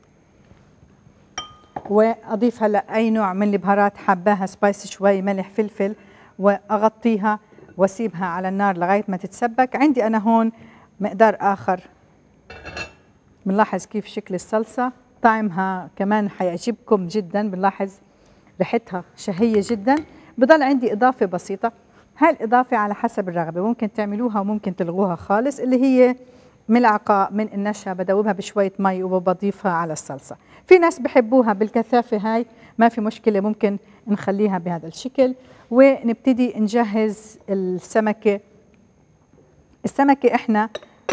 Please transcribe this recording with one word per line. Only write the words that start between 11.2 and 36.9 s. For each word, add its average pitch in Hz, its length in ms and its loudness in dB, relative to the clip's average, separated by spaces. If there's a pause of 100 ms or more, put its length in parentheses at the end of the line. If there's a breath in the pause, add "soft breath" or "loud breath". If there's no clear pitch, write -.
اخر. 190 420 -2 (1600)
بنلاحظ 196 400 0
كيف 208 200 -8
شكل - 300 -10
الصلصة، 226 560 -4 (300)
طعمها 190 720 0
كمان 202 340 0
حيعجبكم 185 800 -2
جدًا. 202 420 -4
بنلاحظ 190 420 -2 (680 soft breath)
ريحتها 180 440 -4 (120)
شهية 208 540 0
جدًا. 233 260 0 (420 loud breath)
بضل 285 260 6
عندي 254 300 0
اضافة 247 320 2
بسيطة، 196 460 -4 (460 soft breath)
هاي 311 120 6
الاضافة 247 480 0
على 208 180 -2
حسب 208 340 -4
الرغبة، 170 320 -4
ممكن 220 320 -2
تعملوها 208 460 -4
وممكن 202 360 -4
تلغوها 180 400 -2
خالص، 240 440 -2
اللي 254 240 0
هي 254 320 4 (540 soft breath)
ملعقة 214 600 4
من 208 220 -4
النشا 202 400 -6
بدوبها 190 380 0
بشوية 190 480 -2
مي 190 240 0
وبضيفها 185 680 -2
على 165 220 -2
الصلصة. - 420 -12 (320 soft breath)
في 370 100 10
ناس 339 220 2
بحبوها 240 540 2
بالكثافة 226 640 -2
هاي، 220 280 -2 (320 loud breath)
ما 226 120 6
في 226 120 -6
مشكلة، 208 380 -2
ممكن 202 380 -2 (300 soft breath)
نخليها 202 500 -2
بهذا 170 300 -6
الشكل. 254 480 -2 (360 loud breath)
ونبتدي 247 880 4
نجهز 214 760 -2 (120)